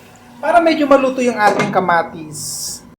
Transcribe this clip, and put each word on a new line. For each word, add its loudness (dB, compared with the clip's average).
para 2
medyo 2
maluto 2
yung 0
ating 0
kamatis. -4